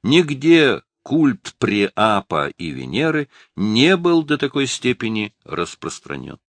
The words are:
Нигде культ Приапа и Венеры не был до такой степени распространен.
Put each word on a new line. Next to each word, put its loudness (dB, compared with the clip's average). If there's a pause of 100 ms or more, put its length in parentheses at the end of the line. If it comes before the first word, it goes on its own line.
Нигде 2 (180)
культ 0
Приапа 0
и -10
Венеры -4 (300)
не 4
был 2
до -2
такой -2
степени -4
распространен. -10 (140)